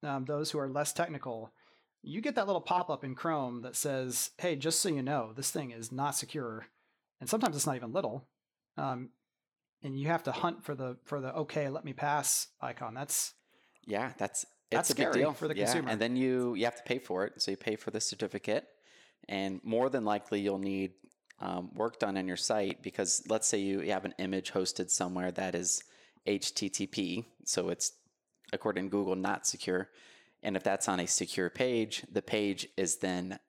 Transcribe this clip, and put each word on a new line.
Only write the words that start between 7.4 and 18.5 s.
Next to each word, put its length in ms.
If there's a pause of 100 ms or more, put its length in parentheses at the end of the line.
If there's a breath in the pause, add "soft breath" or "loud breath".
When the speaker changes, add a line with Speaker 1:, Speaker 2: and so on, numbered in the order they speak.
Speaker 1:
it's 100
not 100
even 160
little. 360 (480)
Um, 340 (720)
and 160
you 100
have 160
to 80
hunt 320
for 100
the, 300
for 160
the, 140
"Okay, 340
let 160
me 80
pass" 560 (120)
icon. 340
That's 400 (520 soft breath)
Speaker 2:
Yeah, 320
that's, 260 (260)
Speaker 1:
that's 200
Speaker 2:
it's 80
a 40
big 100
Speaker 1:
scary 120
Speaker 2:
deal. 80
Speaker 1:
for 160
the 80
Speaker 2:
Yeah, 80
Speaker 1:
consumer. 260
Speaker 2:
and 100
then 160
you, 380
you 100
have 120
to 60
pay 160
for 260
it. 180
So 80
you 60
pay 200
for 140
the 100
certificate, 680 (640 loud breath)